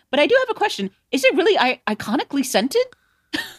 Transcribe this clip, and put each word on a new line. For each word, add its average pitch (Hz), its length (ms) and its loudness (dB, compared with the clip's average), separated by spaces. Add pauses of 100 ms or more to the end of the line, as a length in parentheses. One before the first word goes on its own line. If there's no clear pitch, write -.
(120)
But 269 80 2
I 320 80 4
do 466 120 4
have 508 100 -2
a 440 80 -4
question: 202 320 -4 (220)
Is 269 120 0
it 466 120 4
really 370 220 4
I-, 254 300 0
iconically 269 580 -4
scented? 277 400 0 (480)
<laughs> - 60 -6 (200)